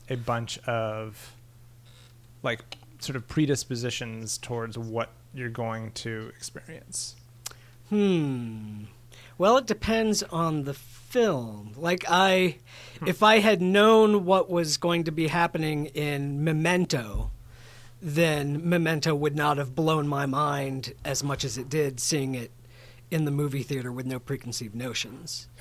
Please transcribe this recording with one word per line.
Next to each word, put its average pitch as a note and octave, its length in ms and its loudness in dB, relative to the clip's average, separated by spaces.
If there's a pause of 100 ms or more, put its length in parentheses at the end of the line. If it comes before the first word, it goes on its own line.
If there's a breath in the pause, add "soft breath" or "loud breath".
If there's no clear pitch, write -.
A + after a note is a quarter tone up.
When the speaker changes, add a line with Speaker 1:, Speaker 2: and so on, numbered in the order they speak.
Speaker 1:
a C3 60 -4
bunch A#2 420 -4 (100)
of, A2 680 -4 (1080 soft breath)
like, - 340 -8 (220)
sort C3+ 180 -8
of A#2 100 -10
predispositions A#2 1120 -2
towards A2+ 400 -6
what A2+ 320 -4 (240)
you're B2+ 160 -6
going A2+ 420 -6
to A2 440 -8
experience? - 800 -12 (720 loud breath)
Speaker 2:
Hmm. B2 960 0 (540 soft breath)
Well, G#3+ 200 6
it C#4 100 0
depends A3 560 0
on D#3+ 400 -2
the C#3 100 -6
film. A#2 1040 -2
Like, E3+ 320 -2
I, F#3 480 4 (420 loud breath)
Speaker 1:
Hmm. D3+ 80 -6
Speaker 2:
if F3 140 -2
I A3 180 8
had G3+ 220 4
known G#3 640 6
what F#3 240 4
was E3+ 280 0
going E3+ 280 0
to E3 60 -2
be D#3+ 160 0
happening D#3 600 0
in C#3+ 560 -2
Memento, D#3 880 0 (720 soft breath)
then D3+ 640 0
Memento D#3+ 480 2
would D3 200 0
not D3 220 2
have C3 180 -4
blown D#3 320 2
my C#3 180 0
mind C3+ 680 -2 (100)
as C#3 200 -2
much C#3 200 -2
as B2 140 -6
it B2+ 120 -10
did C#3+ 300 -2
seeing C3+ 360 -2
it A#2+ 160 -8 (600 soft breath)
in D#3 140 0
the C#3+ 60 0
movie C#3+ 320 0
theater B2+ 280 -4
with B2+ 140 -6
no B2+ 140 -4
preconceived A#2+ 560 -8
notions. B2 720 -8 (140)